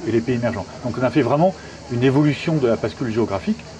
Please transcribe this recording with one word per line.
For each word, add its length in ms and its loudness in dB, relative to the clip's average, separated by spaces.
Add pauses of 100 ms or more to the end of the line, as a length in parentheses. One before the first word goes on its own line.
et 40 -2
les 100 2
pays 140 0
émergents. 300 -2 (200)
Donc 140 -4
on 40 -2
a 60 4
fait 120 2
vraiment 320 4 (380)
une 120 0
évolution 520 4
de 120 2
la 100 4
bascule 340 -4
géographique. 460 0 (220)